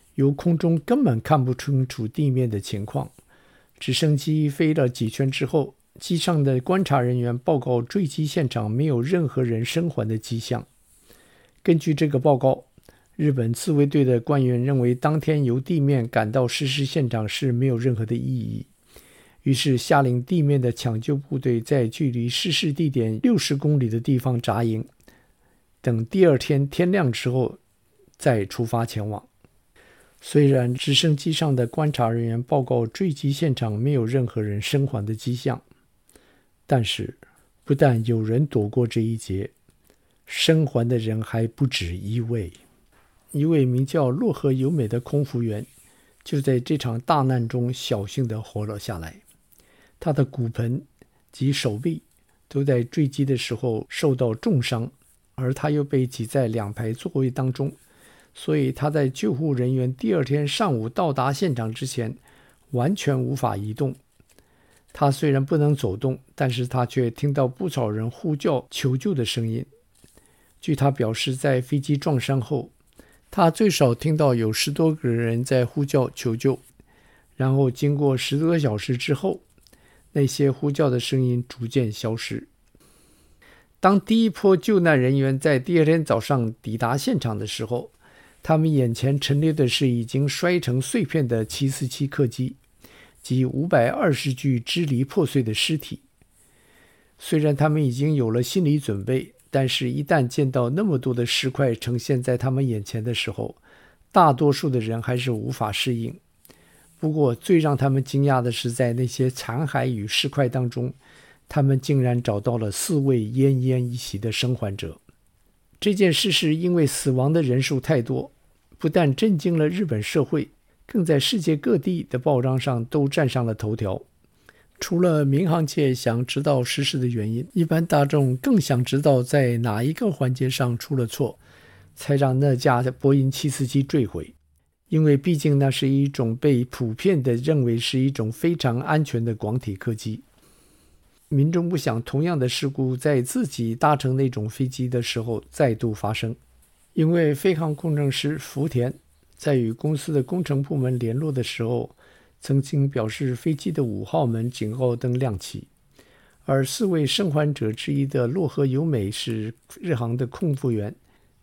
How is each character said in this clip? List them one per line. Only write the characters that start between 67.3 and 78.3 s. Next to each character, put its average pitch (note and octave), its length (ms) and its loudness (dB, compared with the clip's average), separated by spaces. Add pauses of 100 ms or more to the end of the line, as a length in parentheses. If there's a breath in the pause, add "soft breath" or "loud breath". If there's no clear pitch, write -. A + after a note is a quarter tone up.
到 C3+ 140 2
不 F3+ 200 -6
少 C3 220 -2
人 G#2+ 180 -4
呼 D3+ 280 -4
叫 - 340 0
求 C3 260 -2
救 G3+ 160 -2
的 B2+ 120 0
声 A#2 240 -4
音。 A2+ 180 -6 (960 soft breath)
据 D3+ 160 -2
他 C#3 120 4
表 A#2+ 240 0
示， C3 220 -4
在 C3 260 0
飞 C#3 200 -2
机 C#3+ 160 -2
撞 C#3 220 0
伤 C3+ 220 -2
后， A#2+ 300 -4 (580 soft breath)
他 E3+ 220 4
最 G#3+ 180 2
少 C#3 240 4
听 D3+ 240 -2
到 C#3+ 200 4
有 A2 160 0
十 - 180 -2
多 D#3 240 2
个 D3 140 -4
人 A#2 360 0
在 B2+ 220 2
呼 C#3+ 180 -2
叫 C3+ 300 2
求 A2+ 220 -4
救。 C3 200 0 (800 soft breath)
然 C3 180 0
后 C3+ 160 4
经 C#3+ 280 0
过 C#3 200 2
十 C#3 220 -2